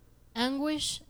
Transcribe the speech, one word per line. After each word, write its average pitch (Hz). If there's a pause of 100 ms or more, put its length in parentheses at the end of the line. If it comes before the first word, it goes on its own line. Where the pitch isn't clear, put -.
(340)
Anguish 277